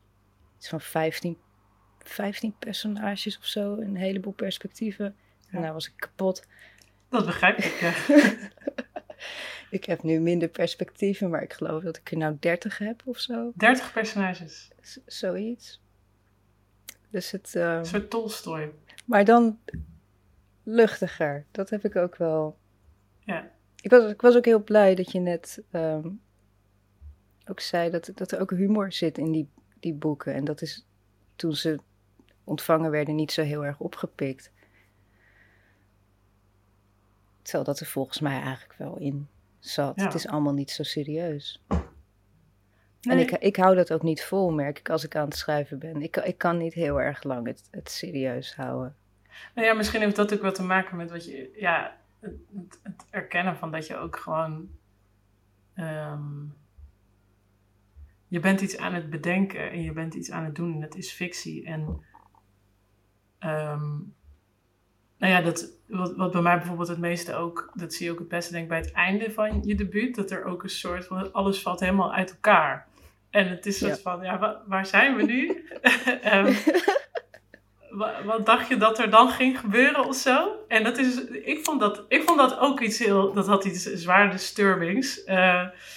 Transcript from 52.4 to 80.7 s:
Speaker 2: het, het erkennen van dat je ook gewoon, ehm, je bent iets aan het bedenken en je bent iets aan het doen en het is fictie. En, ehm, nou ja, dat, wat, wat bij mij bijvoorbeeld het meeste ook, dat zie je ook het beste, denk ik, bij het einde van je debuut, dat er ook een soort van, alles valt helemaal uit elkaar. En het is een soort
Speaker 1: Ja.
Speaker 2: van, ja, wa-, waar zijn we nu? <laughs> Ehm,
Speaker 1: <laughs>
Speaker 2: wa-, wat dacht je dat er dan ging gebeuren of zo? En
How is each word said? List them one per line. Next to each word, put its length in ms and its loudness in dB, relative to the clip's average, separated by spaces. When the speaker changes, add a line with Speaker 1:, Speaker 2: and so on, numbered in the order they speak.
Speaker 2:
het, 280 -16
het 260 -16
erkennen 480 -4
van 140 -8
dat 160 -8
je 100 -10
ook 200 -10
gewoon, 520 -4
ehm, 480 -8
je 120 -4
bent 220 2
iets 160 -4
aan 160 -6
het 160 -6
bedenken 600 -2
en 100 -6
je 100 -6
bent 220 -8
iets 180 -10
aan 140 -8
het 100 -8
doen 180 -4
en 80 -6
het 140 -12
is 160 -12
fictie. 540 -10
En, 380 -8
ehm, 500 -4
nou 160 4
ja, 80 6
dat, 300 -2
wat, 280 -4
wat 160 0
bij 100 2
mij 160 6
bijvoorbeeld 300 -4
het 120 -6
meeste 360 -4
ook, 400 -6
dat 180 -10
zie 120 -6
je 60 -4
ook 80 -8
het 80 -12
beste, 240 -6
denk 120 -6
ik, 60 -10
bij 100 -2
het 120 -6
einde 400 0
van 320 -2
je 120 0
debuut, 400 -2
dat 160 -6
er 140 -6
ook 180 -6
een 60 -10
soort 360 -8
van, 280 -6
alles 280 0
valt 180 -4
helemaal 340 2
uit 180 -2
elkaar. 560 4
En 180 4
het 180 -8
is 160 -4
een 60 0
soort 160 -2
Speaker 1:
Ja. 120 -4
Speaker 2:
van, 80 -8
ja, 160 -4
wa-, 280 -2
waar 180 0
zijn 300 6
we 80 2
nu? 440 0
<laughs> 400 4
Ehm, 320 6
Speaker 1:
<laughs> 760 -18
Speaker 2:
wa-, 240 -4
wat 220 -2
dacht 220 6
je 100 2
dat 220 4
er 100 2
dan 200 10
ging 300 2
gebeuren 460 4
of 100 -2
zo? 400 2
En 160 4